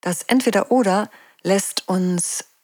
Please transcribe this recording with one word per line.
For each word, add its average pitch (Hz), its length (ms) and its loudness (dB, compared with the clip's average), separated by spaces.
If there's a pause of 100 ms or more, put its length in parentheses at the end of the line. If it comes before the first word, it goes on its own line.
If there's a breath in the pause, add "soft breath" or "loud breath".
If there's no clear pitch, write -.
Das 180 200 -6
Entweder-Oder 214 880 2 (320 soft breath)
lässt - 460 -2
uns 180 560 -2 (200)